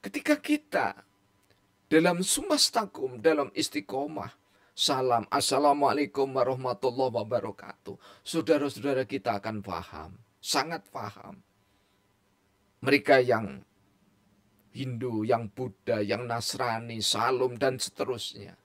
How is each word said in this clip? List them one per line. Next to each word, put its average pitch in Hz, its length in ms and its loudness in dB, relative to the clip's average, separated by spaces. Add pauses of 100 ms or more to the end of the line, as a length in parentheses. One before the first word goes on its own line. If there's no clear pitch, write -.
Ketika 294 340 0
kita - 640 -2 (840)
dalam 175 320 6
sumastakum, 196 1040 0
dalam 151 320 4
istiqomah, - 800 -6 (400)
salam, 127 560 2
"Assalamualaikum 143 1040 2
warahmatullahi 127 800 0
wabarakatuh." 110 800 -6 (260)
Saudara-saudara 139 840 0
kita 120 320 -4
akan 107 240 -8
paham, 85 480 -10 (320)
sangat 165 480 -2
paham. - 500 -12 (1400)
Mereka 135 400 6
yang 107 400 0 (1040)
Hindu, 117 560 -6
yang 117 240 2
Buddha, 113 560 -2
yang 113 240 -2
Nasrani, 117 720 -4
Salum, 120 560 2
dan 131 240 0
seterusnya. 104 720 -8 (120)